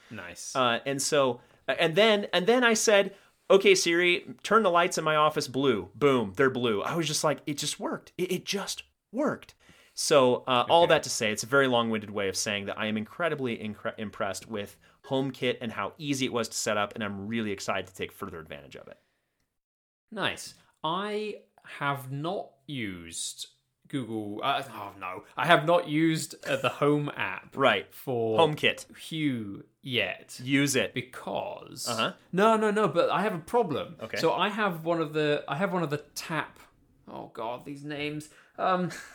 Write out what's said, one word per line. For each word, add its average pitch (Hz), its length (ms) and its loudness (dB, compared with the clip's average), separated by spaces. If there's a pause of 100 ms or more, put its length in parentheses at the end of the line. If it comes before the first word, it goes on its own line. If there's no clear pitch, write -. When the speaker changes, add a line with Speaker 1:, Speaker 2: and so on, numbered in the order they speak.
(100)
Speaker 1:
Nice. 90 460 -12
Speaker 2:
Uh, 120 280 4
and 139 160 -2
so, 131 400 2 (280)
and 160 260 2
then, 208 380 4
and 180 160 2
then 247 160 4
I 233 100 4
said, 202 400 4 (340)
"Okay, 196 280 8
Siri, 175 480 2 (180)
turn 214 220 4
the 180 80 4
lights 175 260 4
in 156 60 -4
my 156 100 2
office 151 320 4
blue." 127 480 0
Boom, 120 400 2
they're 135 160 4
blue. 120 320 0
I 151 140 -4
was 165 100 0
just 147 160 -2
like, 147 240 0
it 147 120 -4
just - 200 -6
worked. 285 400 -8
It, 175 140 -2
it 165 120 -4
just - 380 -6 (300)
worked. 226 420 -4 (400)
So, 127 540 4
uh, 123 200 2
all 170 160 8
Speaker 1:
Okay. 165 100 6
Speaker 2:
that 143 100 2
to 123 60 -8
say, 110 200 0
it's 107 140 -4
a - 20 -8
very 135 220 4
long-winded 113 420 0
way 101 180 -2
of 92 80 -4
saying 101 300 -2
that - 120 -6
I 110 80 -2
am 107 100 0
incredibly 131 600 -4
incre-, 104 420 -8
impressed 101 500 -6
with 101 280 -8 (300)
HomeKit 135 540 -2
and 120 100 -8
how 101 260 -6
easy 139 300 -2
it - 60 -4
was 117 160 -2
to - 80 -12
set 107 200 0
up, 104 200 -2
and 113 80 -4
I'm 101 240 -8
really 110 240 -4
excited 95 340 -6
to - 80 -20
take 92 160 -8
further 87 300 -12
advantage 73 340 -16
of - 140 -18
it. - 100 -20 (1120)
Speaker 1:
Nice. 160 440 -6 (280)
I 208 540 -4 (420)
have 135 320 -4
not 151 400 -6 (160)
used 92 840 -8 (400)
Google, 107 540 -6
uh, 135 200 -2 (100)
oh 101 280 -12
no, 92 240 -10 (120)
I 120 100 0
have 156 200 6
not 170 220 2
used, 156 460 0 (140)
uh, 143 80 0
the 131 120 -2
Home 147 480 2
app 101 400 -8
Speaker 2:
Right. 117 360 2
Speaker 1:
for 113 460 -2
Speaker 2:
HomeKit. 151 580 2
Speaker 1:
Hue 123 680 -4 (180)
yet. 110 600 -4
Speaker 2:
Use 135 340 2
it. 104 180 0
Speaker 1:
Because - 960 -8
Speaker 2:
Uh-huh. 120 240 0 (200)
Speaker 1:
No, 214 240 4
no, 214 140 2
no, 208 180 2
but 143 220 2
I 156 120 2
have 202 120 -2
a 170 60 -6
problem. 151 600 -2
Speaker 2:
Okay. 110 160 -8
Speaker 1:
So 160 160 2
I 180 160 0
have 202 360 -2
one 165 160 0
of 147 120 -4
the, 147 360 0
I 143 80 -4
have 180 160 -2
one 175 100 0
of 156 80 -2
the 147 80 -2 (160)
tap, - 460 -6 (480)
oh - 260 -12
God, 120 300 -8
these 143 200 -12
names. 147 460 -8 (280)
Um, 180 320 2 (240)